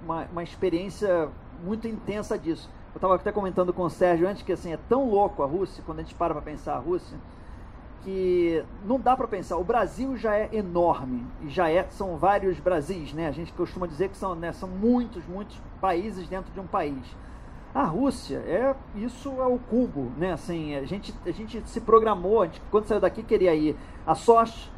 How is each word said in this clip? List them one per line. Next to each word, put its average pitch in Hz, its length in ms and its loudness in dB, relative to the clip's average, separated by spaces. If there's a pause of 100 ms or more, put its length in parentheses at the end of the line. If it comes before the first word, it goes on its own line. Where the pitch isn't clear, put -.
uma, 165 260 -4
uma 175 120 -6
experiência 175 840 0 (380)
muito 220 200 -4
intensa 208 540 -4
disso. 156 300 -4 (240)
Eu - 80 -6
tava 190 140 6
até 190 140 0
comentando 190 440 0
com 185 80 -2
o 202 80 0
Sérgio 175 360 4
antes 196 160 -4
que, 190 120 -2
assim, 165 180 -6
é 156 160 -6
tão 262 220 4
louco 196 340 4
a - 20 2
Rússia, 175 400 -4
quando 160 140 -8
a - 20 -8
gente - 140 -12
para 165 180 0
pra 147 80 -4
pensar 151 340 -6
a 135 40 -2
Rússia, 165 380 -4 (840)
que 180 600 2 (220)
não 254 140 2
dá 247 180 6
pra 254 100 -2
pensar. 185 300 -4
O 175 60 0
Brasil 226 520 0
já 208 220 0
é 214 160 0
enorme, 170 720 2 (160)
e 156 80 -8
já 160 200 2
é, 175 200 4
são 185 280 -6
vários 190 420 4
Brasis, 156 540 0
né? 160 140 -2
A 143 40 -2
gente 165 200 -8
costuma 180 360 -4
dizer 170 220 -2
que 190 60 -12
são, 190 200 -4
né, 165 180 -6
são 185 160 -10
muitos, 214 560 2
muitos 190 340 -10 (220)
países 185 460 0
dentro 185 260 -8
de 180 60 -10
um 185 80 -10
país. 147 360 -2 (680)
A 175 100 2
Rússia 175 540 0
é, 214 380 2 (200)
isso 240 340 -8 (120)
é 262 40 2
o 247 120 4
cubo, 170 600 0
né? 175 160 0
Assim, 156 420 -4
a 139 100 -4
gente, 185 300 -6 (100)
a 175 60 -4
gente 214 360 -8
se 233 140 -6
programou, 214 640 6
a - 20 6
gente, - 240 -8
quando 214 160 4
saiu 214 140 2
daqui 190 240 2
queria 180 320 6
ir 156 200 2 (300)
a 156 80 4
Sochi 226 640 4